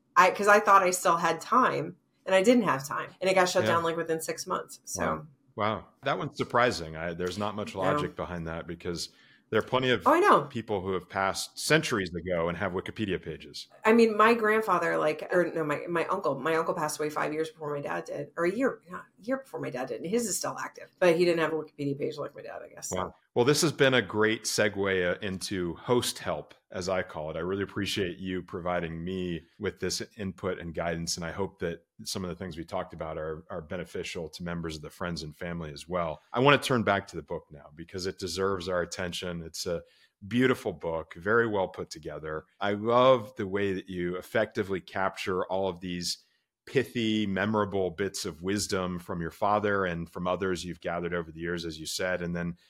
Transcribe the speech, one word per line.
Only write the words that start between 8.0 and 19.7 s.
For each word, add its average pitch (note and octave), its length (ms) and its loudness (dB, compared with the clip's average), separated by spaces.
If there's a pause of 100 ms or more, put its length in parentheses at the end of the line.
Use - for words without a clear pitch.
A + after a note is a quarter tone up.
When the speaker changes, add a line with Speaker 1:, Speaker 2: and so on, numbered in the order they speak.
Speaker 2:
behind E2+ 320 -6
that E2 180 -8
because E2+ 440 -8 (400)
there A2 100 2
are - 40 4
plenty B2+ 260 2
of A#2+ 180 2
Speaker 1:
Oh, C#4+ 60 8
I E4+ 80 6
know. G#3 220 6
Speaker 2:
people A2 360 -4
who F#2 140 -2
have F2 160 -4
passed F#2+ 500 -2
centuries B2+ 560 0
ago E2+ 320 -2
and E2+ 100 -2
have F#2 140 -2
Wikipedia F#2+ 500 -4
pages. D2+ 460 -12 (160)
Speaker 1:
I G#3+ 80 6
mean, A3+ 240 6
my A3 180 8
grandfather, G#3+ 640 2
like, D#3 320 0
or F3+ 240 2
no, D#3+ 120 0
my, D3 240 -2
my E3+ 160 0
uncle, D#3 340 -2
my D#3 160 0
uncle E3 180 0
passed D3+ 280 -4
away D3+ 80 -2
five D3+ 240 -2
years D#3 160 -2
before D3 260 -8
my C#3+ 60 -6
dad E3 240 -6
did, - 320 -8
or E3+ 80 2
a F3+ 60 2
year, A#3+ 280 0 (100)
yeah, F3+ 100 -12
a - 220 -20
year B3+ 180 -4
before - 200 -12
my C3+ 100 -6
dad B2 200 -4